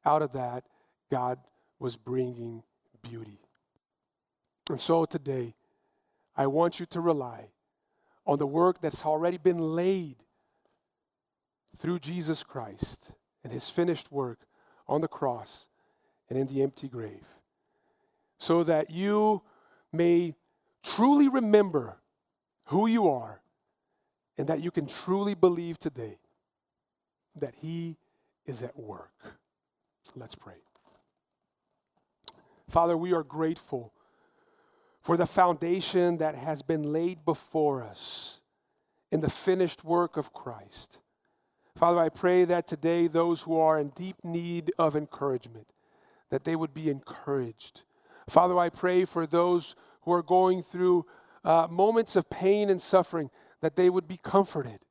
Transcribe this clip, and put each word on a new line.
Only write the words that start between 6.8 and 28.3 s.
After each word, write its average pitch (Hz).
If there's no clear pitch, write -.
to 170
rely 127
on 143
the 147
work 175
that's -
already 160
been 165
laid 175
through 170
Jesus 160
Christ -
and 120
his 123
finished 170
work 131
on 151
the 165
cross -
and 127
in 135
the 135
empty 139
grave, 120
so 170
that 156
you 208
may 170
truly 277
remember 208
who 202
you 226
are 113
and 139
that 160
you 170
can 147
truly 202
believe 170
today 117
that 143
he 165